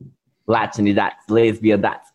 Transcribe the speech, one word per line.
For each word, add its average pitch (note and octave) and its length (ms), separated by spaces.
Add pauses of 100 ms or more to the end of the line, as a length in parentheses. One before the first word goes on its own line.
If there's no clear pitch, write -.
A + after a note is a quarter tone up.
(460)
Latinidades, G#2 840
lesbiandades. G#2+ 840